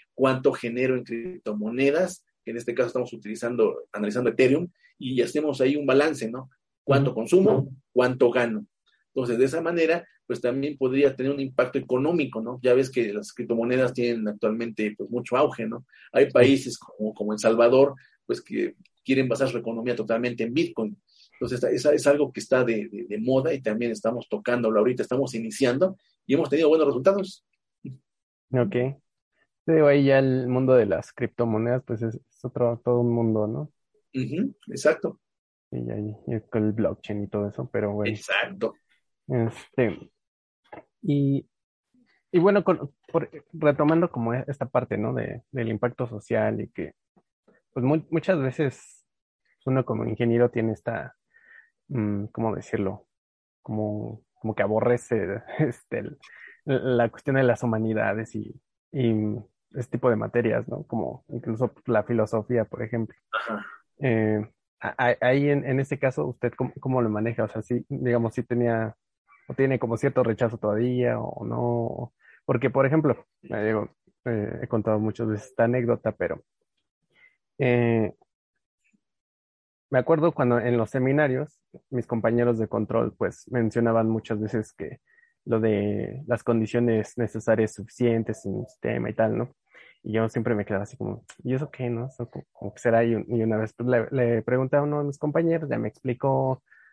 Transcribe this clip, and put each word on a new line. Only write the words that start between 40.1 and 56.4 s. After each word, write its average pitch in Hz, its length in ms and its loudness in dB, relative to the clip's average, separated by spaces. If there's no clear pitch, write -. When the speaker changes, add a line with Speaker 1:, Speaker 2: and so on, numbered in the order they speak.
Speaker 2:
y, 143 440 0
y 180 80 6
bueno, 196 240 4
con, 151 260 0
por, 165 180 -2
retomando 151 580 4
como 117 240 -2
e-, 127 140 -2
esta - 180 -6
parte, 117 320 -2
¿no? 117 160 -2
De, 120 280 -6
del 120 160 -4
impacto 120 400 -4
social 110 520 -2
y - 100 -8
que, - 240 -10
pues, 123 120 -2
mu-, 156 260 2
muchas 165 300 0
veces - 680 -4
uno 131 200 0
como 113 200 -4
ingeniero 117 460 2
tiene 113 220 -2
esta, 117 420 -8
mm, 104 460 -2
¿cómo 113 240 -4
decirlo? 101 500 -4
Como, 107 600 -6
como 107 220 -6
que 101 80 0
aborrece, 110 840 0
<laughs> - 120 -12
este, - 380 -4
el, - 200 -10